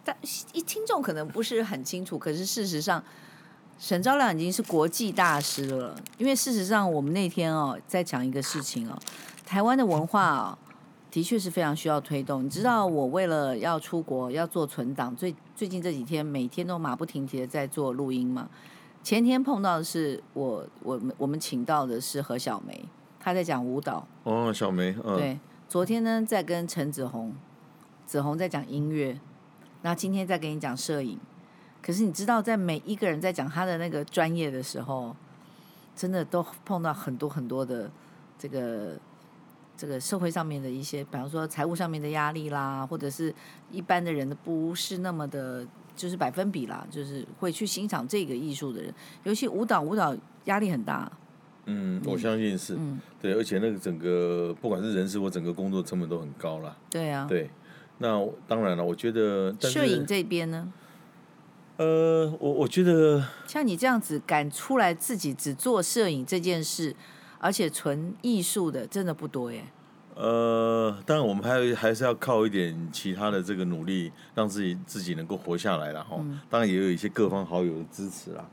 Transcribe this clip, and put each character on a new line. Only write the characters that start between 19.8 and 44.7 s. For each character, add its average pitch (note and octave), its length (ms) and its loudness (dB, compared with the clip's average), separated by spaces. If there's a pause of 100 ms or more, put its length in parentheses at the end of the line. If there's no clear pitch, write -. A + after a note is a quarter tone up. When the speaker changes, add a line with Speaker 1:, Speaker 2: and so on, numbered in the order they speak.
Speaker 1:
是 D#3 380 0 (120)
我， B2+ 320 -2 (160)
我 B2+ 160 -4
们， B2+ 220 -2
我 C3+ 80 0
们 D3 120 0
请 B2+ 240 -4
到 D3+ 220 4
的 A#2+ 160 -2
是 C#3 200 -4
何 B2+ 160 -2
小 B2+ 300 -4
梅， - 180 -12 (340)
她 F3+ 140 0
在 F3+ 100 2
讲 C3+ 220 0
舞 B2+ 140 -2
蹈。 G2+ 260 -4 (180)
Speaker 2:
哦， A2+ 300 2
小 G2+ 160 0
梅， F#2 240 2 (100)
嗯。 G2+ 140 2
Speaker 1:
对， C#3 220 0 (300)
昨 F3+ 160 2
天 A3+ 180 0
呢， A3+ 220 2
在 G#3 180 2
跟 E3+ 240 -2
陈 D3+ 240 -2
子 C#3+ 160 -4
红， A2+ 260 -6 (720)
子 C#3+ 160 0
红 D3 160 0
在 F#3 120 0
讲 C#3+ 180 -4
音 D3 220 -2
乐， C#3 280 0 (640)
那 E3+ 140 0
今 F#3+ 160 -2
天 F#3+ 160 -2
在 F3+ 100 2
跟 D#3 140 -2
你 D3+ 80 -4
讲 D3 160 -4
摄 D3+ 260 -2
影。 B2 160 -6 (640)
可 F3 120 -2
是 G3+ 100 2
你 G3+ 80 2
知 F#3+ 140 -4
道， A3+ 160 4
在 A3 160 2
每 F3 280 0
一 G#3 100 -2
个 G3 140 2
人 D#3 120 0
在 F#3 100 2
讲 F3+ 180 -2
他 E3 140 0
的 F3+ 140 0
那 E3+ 120 -2
个 D3+ 140 -2
专 E3 320 2
业 D#3+ 160 0
的 C3 100 -4
时 C3 200 -6
候， B2 340 -4 (800)
真 F#3 160 -2
的 F3 140 0
都 F3 200 0 (200)
碰 F3+ 180 0
到 D#3+ 100 2
很 C#3 220 -4
多 C#3+ 140 -2
很 C#3 180 -4
多 C3 180 0
的 A#2+ 240 -4 (480)
这 C#3+ 120 -10
个， A2+ 480 -6 (800)
这 D3 100 -10
个 C#3 100 -4
社 F3+ 220 -2
会 F3 100 2
上 E3 160 -2
面 D3 160 -4
的 C3+ 80 -6
一 C3 140 -6
些， C#3+ 220 -6
比 - 60 -18
方 C3+ 180 -6
说 D#3+ 180 -4
财 D#3 180 -2
务 E3+ 80 0
上 E3+ 160 -2
面 D#3 120 -4
的 D3 80 -4
压 D3+ 240 0
力 D#3 160 -6
啦， C#3 360 -2
或 D#3+ 120 -6
者 C#3+ 120 -4
是 D3+ 240 -4 (380)
一 F#3 100 -8
般 F3+ 220 2
的 E3+ 80 -2
人 C#3 160 0
的 D3 80 -4
不 E3 400 -2